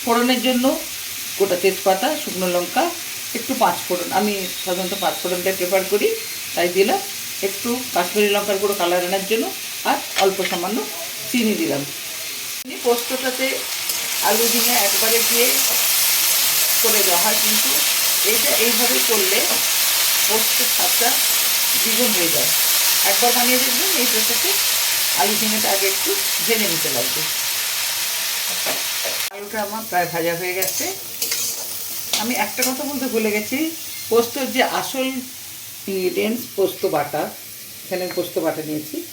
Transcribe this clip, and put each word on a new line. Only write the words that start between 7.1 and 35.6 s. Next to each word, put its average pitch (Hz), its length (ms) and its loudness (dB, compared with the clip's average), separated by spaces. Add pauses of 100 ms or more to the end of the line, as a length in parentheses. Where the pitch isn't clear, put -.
একটু 214 220 -4 (260)
কাশ্মীরি 202 400 2
লঙ্কার 202 260 0
গুঁড়ো 202 180 2
কালার 175 280 2
আনার 190 240 0
জন্য, 233 140 2 (440)
আর 277 80 4 (260)
অল্প 190 140 4 (140)
সামান্য 185 260 -2 (520)
চিনি 220 320 2
দিলাম। 139 200 0 (1040)
পোস্তটাতে 254 640 0 (800)
আলু 220 240 6
ঝিঙে 240 220 2 (120)
একবারে 226 320 4 (120)
দিয়ে 233 180 4 (1400)
করে 214 240 4
দেওয়া 175 160 4
হয়, 214 200 2
কিন্তু 214 260 2 (600)
এইটা 240 200 2 (140)
এইভাবে 240 320 4 (120)
করলে 202 300 2 (880)
পোস্তের 220 480 2
স্বাদটা - 340 2 (720)
দ্বিগুণ 226 360 2
হয়ে 170 180 2
যায়। 151 140 2 (600)
একবার 233 280 4
বানিয়ে 247 260 4
দেখবেন। 269 260 0 (120)
এই 240 100 2
প্রসেসে 220 400 0 (720)
আলু 214 180 2
ঝিঙেটা 214 360 0
আগে 196 180 0
একটু - 180 0 (340)
ভেজে 214 260 2
নিতে 160 240 -2
লাগবে। 135 260 -2 (2000)
আলুটা 202 240 -8 (100)
আমার 220 220 -6
প্রায় 180 240 0
ভাজা 170 260 0
হয়ে 180 200 -4
গেছে। 277 260 -2 (1400)
আমি 233 120 -2 (120)
একটা - 220 -6
কথা 262 220 -4
বলতে 269 240 -4
ভুলে 220 220 2
গেছি, 214 220 -2 (540)
পোস্তর 240 340 2 (100)
যে 262 60 2 (180)
আসল 262 280 -2 (840)